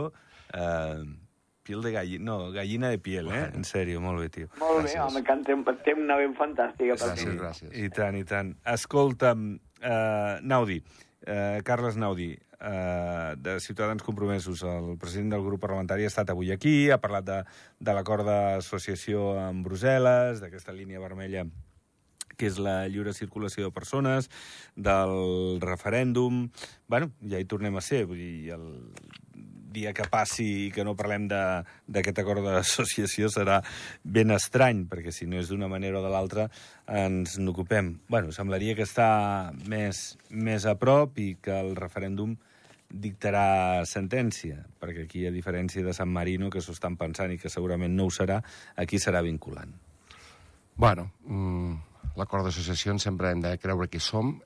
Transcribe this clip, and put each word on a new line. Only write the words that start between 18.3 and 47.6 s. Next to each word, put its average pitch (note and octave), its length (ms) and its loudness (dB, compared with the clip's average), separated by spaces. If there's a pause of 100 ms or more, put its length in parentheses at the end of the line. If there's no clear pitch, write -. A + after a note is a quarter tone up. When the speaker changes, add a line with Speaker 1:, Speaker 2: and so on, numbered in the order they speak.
Speaker 1:
amb F#2 280 -4
Brussel·les, B2 720 4
d'aquesta F#2 320 -14
línia F#2+ 260 -12
vermella F#2+ 460 -6 (920)
que A2+ 100 -2
és F#2+ 120 -2
la F#2+ 300 0
lliure G2+ 240 -2
circulació G2+ 540 -6
de F#2 60 -6
persones, C3+ 580 0 (440)
del F#2 840 2
referèndum... B2 920 2 (380)
bueno, C3+ 220 2 (180)
ja F#2+ 120 -2
hi F#2+ 40 -2
tornem G2+ 320 -2
a F#2 40 -2
ser, B2 260 0
vull F2 120 -8
dir, E2 340 -10
el E2 140 -12 (1080)
dia G#2 200 -4
que G#2 160 0
passi G#2+ 580 2
i G2 60 -4
que G2+ 120 -2
no G#2 120 -2
parlem G#2 320 -2
de, G2+ 100 0 (480)
d'aquest G2 320 0
acord G2+ 260 2
d'associació G2+ 840 2
serà G2 320 4 (420)
ben A2 300 6
estrany, A2 560 6
perquè E2+ 240 -6
si E2+ 140 -8
no F2+ 100 -2
és F2+ 120 -2
d'una G2 200 -2
manera F#2+ 320 -2
o F#2+ 40 -2
de F#2+ 80 0
l'altra, F#2+ 360 0 (380)
ens F#2+ 520 0
n'ocupem. F#2 600 0 (100)
Bueno, F2+ 240 2
semblaria G2 420 -2
que G#2+ 140 -2
està G2+ 640 4 (160)
més, G#2+ 480 -4 (140)
més A2 340 0
a G#2+ 120 4
prop C#3 440 6
i G2 200 -2
que G2 200 -4
el F#2+ 160 -2
referèndum G2 600 -4 (520)
dictarà G2 960 2
sentència, F#2+ 760 -2 (200)
perquè E2 240 -8
aquí, F2+ 220 -6
a F2 80 -2
diferència F2+ 500 -2
de F2+ 80 -2
San F2+ 160 -2
Marino, F2+ 420 0
que F#2 120 -4
s'ho F2 100 -10
estan F2 240 -6
pensant F2 380 -4
i E2+ 40 -8
que F2 120 -8
segurament F2+ 460 0